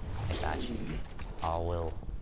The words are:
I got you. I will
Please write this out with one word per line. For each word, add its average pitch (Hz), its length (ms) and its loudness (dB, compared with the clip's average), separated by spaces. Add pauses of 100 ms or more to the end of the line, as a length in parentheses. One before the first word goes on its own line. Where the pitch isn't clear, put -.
(300)
I 80 80 2
got 80 260 2
you. - 140 0 (680)
I 82 140 4
will 85 360 2 (280)